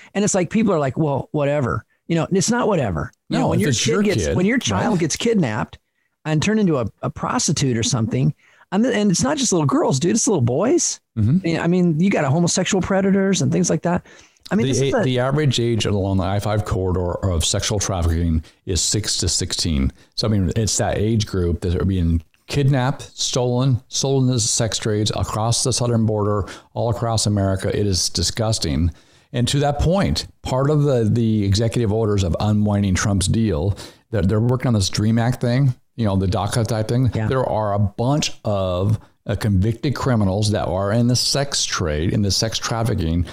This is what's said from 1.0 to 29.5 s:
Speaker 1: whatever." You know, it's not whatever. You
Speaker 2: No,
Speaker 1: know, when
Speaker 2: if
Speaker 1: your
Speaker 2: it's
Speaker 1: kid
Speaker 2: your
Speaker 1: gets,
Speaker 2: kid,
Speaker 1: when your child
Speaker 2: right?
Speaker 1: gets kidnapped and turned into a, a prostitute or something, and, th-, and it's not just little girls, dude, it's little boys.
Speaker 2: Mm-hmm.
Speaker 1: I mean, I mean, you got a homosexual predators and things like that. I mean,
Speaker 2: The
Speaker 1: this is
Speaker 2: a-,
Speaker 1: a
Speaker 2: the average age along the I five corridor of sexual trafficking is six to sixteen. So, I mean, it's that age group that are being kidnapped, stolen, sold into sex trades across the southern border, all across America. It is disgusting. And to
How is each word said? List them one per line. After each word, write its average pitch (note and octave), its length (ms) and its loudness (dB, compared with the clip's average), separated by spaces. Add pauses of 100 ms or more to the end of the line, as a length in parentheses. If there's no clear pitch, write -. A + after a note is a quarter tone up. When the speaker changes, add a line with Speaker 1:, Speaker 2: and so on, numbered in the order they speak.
Speaker 1:
whatever." C#3+ 520 0 (220)
You E3+ 100 -2
know, D#3 160 0
it's F#3+ 180 2
not A#3+ 160 0
whatever. A#2 460 -2 (160)
You - 80 -2
Speaker 2:
No, B3 60 0
Speaker 1:
know, A3+ 60 0
when E3 100 0
Speaker 2:
if - 20 2
Speaker 1:
your E3+ 120 2
Speaker 2:
it's - 120 -2
Speaker 1:
kid C3 60 0
Speaker 2:
your F#3 120 2
Speaker 1:
gets, D3+ 260 0
Speaker 2:
kid, C#2+ 80 0
Speaker 1:
when F3+ 100 2
your B3 120 2
child G3+ 360 -2
Speaker 2:
right? E3+ 60 2
Speaker 1:
gets E3 160 -2
kidnapped D#3+ 640 0 (460)
and D#3 180 0
turned A3 180 2
into E3 180 2
a, A#2 80 -2 (160)
a B2+ 80 -2
prostitute C#3 680 -2
or A#2 60 0
something, B2 520 0 (380)
and, G3+ 120 2
th-, B3+ 120 0
and G#3 140 2
it's E3+ 120 0
not C#4 140 0
just C4+ 160 -2
little D#3+ 140 2
girls, G3 340 0
dude, F#3 160 2
it's - 100 0
little G3 140 2
boys. E3 580 0 (200)
Speaker 2:
Mm-hmm. G#2+ 120 2
Speaker 1:
I F3 140 4
mean, E3 160 -2
I - 60 -2
mean, E3+ 340 2
you F#3+ 80 4
got F#3+ 160 2
a C3+ 60 0
homosexual F3 500 0
predators G3 640 2
and C3 100 0
things E3+ 160 0
like E3+ 140 -2
that. F3 240 -2 (440)
I - 40 -2
mean, G#3+ 120 2
Speaker 2:
The C3+ 60 0
Speaker 1:
this B2 100 0
is C#3 100 0
Speaker 2:
a-, B3+ 80 2
Speaker 1:
a F#3+ 40 0
Speaker 2:
the B2+ 160 0
average C#3 400 2
age A#2 260 0
along G2 320 0
the F#2 60 0
I G2 160 0
five G#2 240 -2
corridor F#2 480 -2 (120)
of E2+ 200 0
sexual G#2 340 -2
trafficking E2+ 640 0 (240)
is F2+ 160 -2
six - 360 -2
to F#2 100 -2
sixteen. D#2 640 -2 (220)
So, - 120 -2
I G#2+ 40 0
mean, G2 260 2
it's A2 220 0
that G#2 200 0
age G#2+ 280 0
group E2+ 340 0
that F2 200 0
are - 60 -2
being E2+ 360 2 (260)
kidnapped, C#3 680 0
stolen, B2 720 0
sold C3+ 380 0
into B2+ 140 2
sex A2 360 -2
trades G#2+ 400 0
across A2 480 -2
the C3 80 0
southern A#2 320 0
border, G#2 400 0 (300)
all A2+ 160 -2
across A2+ 340 -2
America. G2 440 0
It G#2 180 0
is F#2 240 -2
disgusting. F2 800 -2 (420)
And A#2+ 160 -2
to C#3+ 120 0